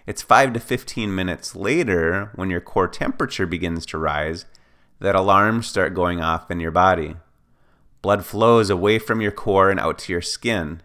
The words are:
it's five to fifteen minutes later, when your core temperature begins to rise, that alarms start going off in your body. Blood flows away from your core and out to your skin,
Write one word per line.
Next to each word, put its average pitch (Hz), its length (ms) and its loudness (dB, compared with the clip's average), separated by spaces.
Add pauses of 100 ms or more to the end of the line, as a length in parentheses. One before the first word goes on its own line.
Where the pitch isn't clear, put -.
it's - 160 -10
five 123 320 4
to 117 60 -4
fifteen 113 540 -6
minutes 92 400 -4
later, 98 800 0
when 95 160 -6
your 87 120 -4
core 90 260 0
temperature - 580 -4
begins 85 400 -4
to 80 120 -8
rise, 78 480 -4 (520)
that 95 160 0
alarms 101 540 2
start 90 260 0
going 87 260 0
off 82 300 -2
in 87 80 -4
your 82 140 -4
body. 85 440 4 (840)
Blood 98 220 2
flows 110 460 4
away 101 280 2
from 113 220 -2
your 104 100 0
core 98 400 2
and 95 80 0
out 80 200 -2
to - 140 -8
your 87 100 -2
skin, 85 640 -4